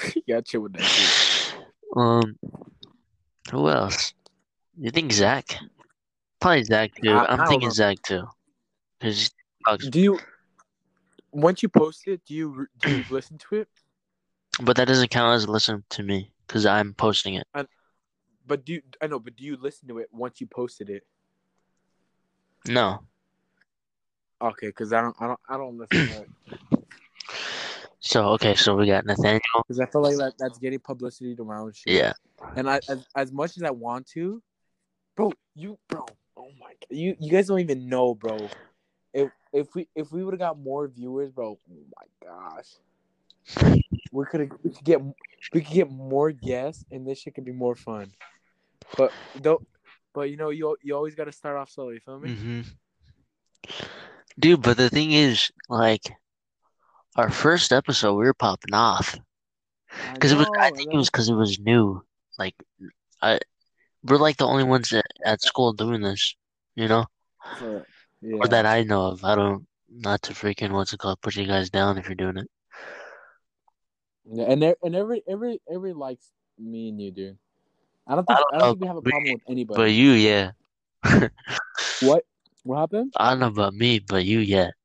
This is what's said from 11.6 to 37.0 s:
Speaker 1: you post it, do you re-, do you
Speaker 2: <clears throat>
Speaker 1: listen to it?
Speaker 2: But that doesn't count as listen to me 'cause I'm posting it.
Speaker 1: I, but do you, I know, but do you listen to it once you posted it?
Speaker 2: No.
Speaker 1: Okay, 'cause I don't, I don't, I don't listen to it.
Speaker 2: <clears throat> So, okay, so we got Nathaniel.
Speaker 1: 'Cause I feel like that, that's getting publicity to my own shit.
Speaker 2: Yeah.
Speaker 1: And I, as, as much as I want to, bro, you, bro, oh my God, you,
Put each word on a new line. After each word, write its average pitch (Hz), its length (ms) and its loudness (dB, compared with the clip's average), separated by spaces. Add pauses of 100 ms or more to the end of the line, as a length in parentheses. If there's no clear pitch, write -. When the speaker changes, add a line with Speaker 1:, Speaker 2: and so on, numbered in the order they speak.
Speaker 1:
you 220 60 0
post - 400 0
it, 190 160 -6
do 147 100 -14
you 156 140 -6
re-, 135 180 -10 (120)
do 147 180 -2
you 131 100 -4
Speaker 2:
<clears throat> 113 40 -16
Speaker 1:
listen 135 280 -8
to - 180 -8
it? 214 120 -6 (920)
Speaker 2:
But 120 140 4
that 127 120 4
doesn't 131 220 4
count 120 260 4
as 107 120 0
listen 107 420 0
to - 120 -10
me 98 300 -6 (160)
'cause 107 180 2
I'm 101 280 2
posting 101 400 0
it. 90 200 -8
Speaker 1:
I, 143 120 -6 (800)
but 139 180 -4
do 147 100 -10
you, 156 80 -10 (180)
I 156 60 -4
know, 147 140 -8
but 117 160 -20
do 127 80 -20
you 147 120 -10
listen 139 320 -12
to 117 100 -12
it 110 140 -12
once 120 280 -12
you 127 80 -12
posted 120 420 -10
it? 101 140 -14 (1600)
Speaker 2:
No. 110 340 0 (1400)
Speaker 1:
Okay, 110 320 -6
'cause 110 200 -8
I 117 80 2
don't, 117 200 -4
I 113 80 -6
don't, 123 200 -8
I 131 80 -8
don't 131 220 -10
listen 127 300 0
to 104 140 -12
it. - 60 -20 (560)
Speaker 2:
<clears throat> - 40 -20 (1160)
So, 104 260 2
okay, 107 260 2
so 101 180 4
we 101 140 4
got 98 180 2
Nathaniel. 107 340 2 (280)
Speaker 1:
'Cause 123 100 -6
I 127 80 0
feel 147 160 0
like 143 140 2
that, 135 200 -4
that's 127 220 -8
getting 131 220 -8
publicity 123 560 -12
to 117 80 -12
my 107 140 -12
own 107 140 -12
shit. 90 220 -4
Speaker 2:
Yeah. 69 180 2 (440)
Speaker 1:
And 131 120 -4
I, 139 200 0
as, 131 260 -8
as 135 180 -4
much 151 240 -6
as 180 60 -12
I 160 80 -4
want 120 380 -10
to, 190 340 -10 (720)
bro, 202 160 -2 (240)
you, 190 240 -16 (100)
bro, - 160 -10 (320)
oh 127 120 -20 (100)
my - 120 -20
God, - 200 -20
you, 165 300 -6